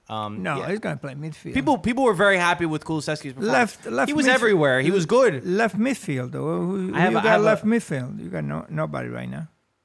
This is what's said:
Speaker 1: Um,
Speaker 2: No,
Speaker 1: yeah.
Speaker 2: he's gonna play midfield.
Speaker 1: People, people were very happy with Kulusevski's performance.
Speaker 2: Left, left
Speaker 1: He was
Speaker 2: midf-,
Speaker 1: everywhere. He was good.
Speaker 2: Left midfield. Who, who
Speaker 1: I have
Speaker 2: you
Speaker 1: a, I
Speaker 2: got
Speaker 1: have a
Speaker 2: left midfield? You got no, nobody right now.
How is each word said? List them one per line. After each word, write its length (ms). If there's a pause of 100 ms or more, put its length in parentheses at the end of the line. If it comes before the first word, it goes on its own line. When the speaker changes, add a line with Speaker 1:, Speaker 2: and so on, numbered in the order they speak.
Speaker 1:
Um, 320
Speaker 2:
No, 160
Speaker 1:
yeah. 140
Speaker 2:
he's 80
gonna 180
play 160
midfield. 400
Speaker 1:
People, 240
people 260
were 120
very 220
happy 280
with 200
Kulusevski's 480
performance. 200
Speaker 2:
Left, 320
left 240
Speaker 1:
He 40
was 120
Speaker 2:
midf-, 80
Speaker 1:
everywhere. 480
He 80
was 160
good. 400
Speaker 2:
Left 320
midfield. 560
Who, 560
who 60
Speaker 1:
I 60
have 100
Speaker 2:
you 60
Speaker 1:
a, 40
I 20
Speaker 2:
got 100
Speaker 1:
have 80
a 20
Speaker 2:
left 220
midfield? 540
You 100
got 140
no, 240
nobody 420
right 200
now. 180 (380)